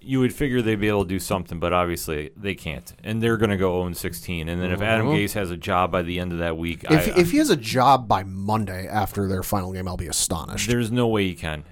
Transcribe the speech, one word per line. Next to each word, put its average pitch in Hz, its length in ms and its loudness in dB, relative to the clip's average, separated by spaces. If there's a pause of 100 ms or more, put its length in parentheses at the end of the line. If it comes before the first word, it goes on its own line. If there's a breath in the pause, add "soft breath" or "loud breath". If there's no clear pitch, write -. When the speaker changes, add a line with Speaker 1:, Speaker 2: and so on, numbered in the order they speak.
Speaker 1:
You 131 180 0
would 127 140 2
figure 127 280 0
they'd 110 200 2
be 107 80 2
able 101 140 4
to 90 40 -6
do 92 120 -2
something, 90 380 -4
but 85 140 0
obviously 85 640 0
they 101 180 -4
can't. - 380 -10 (100)
And 110 220 -2
they're 117 140 4
gonna 104 180 4
go 92 260 2
oh 90 40 0
and 87 100 -4
sixteen. 85 540 -6
And 87 120 -2
then 95 100 -2
if 101 100 0
Adam 113 260 2
Speaker 2:
Mm-hmm. 151 120 2
Speaker 1:
Gase 104 160 0
has 98 160 -2
a 87 60 -6
job 90 320 2
by 90 120 0
the 87 180 -2
end 90 140 -2
of 85 60 -2
that 85 180 0
week, 85 320 -4
Speaker 2:
If, 156 260 4
Speaker 1:
I, 180 60 6
Speaker 2:
if 170 100 2
he 277 60 2
has 302 120 4
a 196 60 4
job 120 540 4
by 98 160 2
Monday 98 600 -2
after 101 440 -2
their 92 120 0
final 92 300 -2
game, 92 160 -4
I'll 90 80 -4
be 87 120 -6
astonished. 92 640 -2
Speaker 1:
There's 120 220 0
no 123 160 2
way 107 220 2
he 87 60 -6
can. 78 360 -6